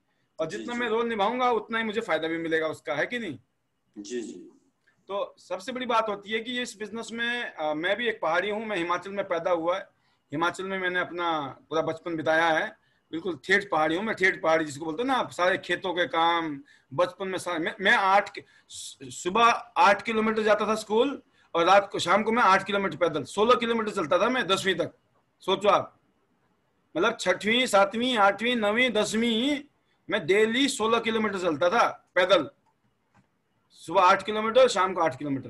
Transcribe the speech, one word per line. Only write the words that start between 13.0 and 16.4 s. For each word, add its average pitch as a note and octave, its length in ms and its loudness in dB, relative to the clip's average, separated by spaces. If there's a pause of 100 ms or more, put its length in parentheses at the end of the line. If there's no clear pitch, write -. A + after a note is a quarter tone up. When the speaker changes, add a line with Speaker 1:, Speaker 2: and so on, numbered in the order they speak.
Speaker 1:
बिल्कुल E3 320 -6
ठेठ G3 260 2
पहाड़ी D#3+ 260 2
हूँ F#3+ 80 -2
मैं, A3 120 -4
ठेठ F#3 260 0
पहाड़ी D#3+ 240 2
जिसको D3 200 -10
बोलते D#3+ 160 -6
हैं B3+ 60 -4
ना C4+ 60 0
आप, G#3+ 180 -2
सारे F3+ 260 0
खेतों F3+ 360 -4
के E3+ 140 0
काम, E3 560 0 (300)